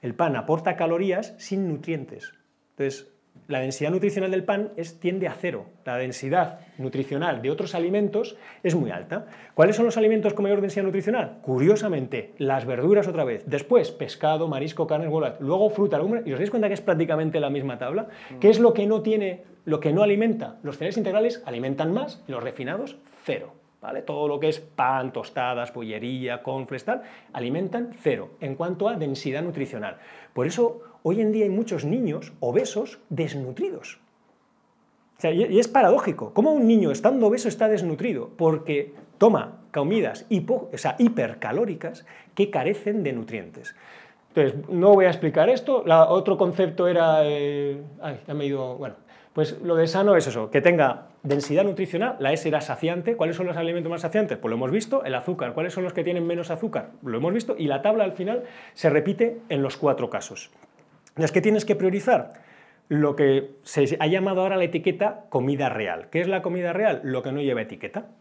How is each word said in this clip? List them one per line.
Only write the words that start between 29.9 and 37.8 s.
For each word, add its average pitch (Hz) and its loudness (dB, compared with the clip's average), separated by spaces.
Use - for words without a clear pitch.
Por 127 0
eso, 233 0
hoy 196 0
en 214 2
día 214 2
hay 196 0
muchos 190 -2
niños 175 -2
obesos 190 -2
desnutridos. 139 -6
O - -16
sea, 165 0
y, 170 2
y 190 4
es 233 2
paradójico. 196 4
¿Cómo 254 4
un 269 4
niño, 202 6
estando 233 4
obeso, 240 2
está 220 2
desnutrido? 175 -2